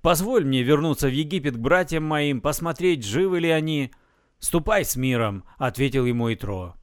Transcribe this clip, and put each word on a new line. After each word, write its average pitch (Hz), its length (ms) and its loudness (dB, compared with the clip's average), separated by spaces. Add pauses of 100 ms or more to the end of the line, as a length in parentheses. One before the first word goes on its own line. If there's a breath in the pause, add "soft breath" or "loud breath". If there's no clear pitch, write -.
«Позволь 180 440 2
мне 131 180 2
вернуться 143 460 2
в 135 40 0
Египет 147 440 -2
к - 20 -8
братьям 156 460 0
моим, 147 360 -2
посмотреть, 160 640 -2
живы 175 360 0
ли 165 100 0
они». 156 400 0 (480 soft breath)
«Ступай 170 460 0
с - 120 -4
миром», 117 480 0 (140 soft breath)
ответил 131 480 0
ему 117 260 0
Итро. 92 500 -8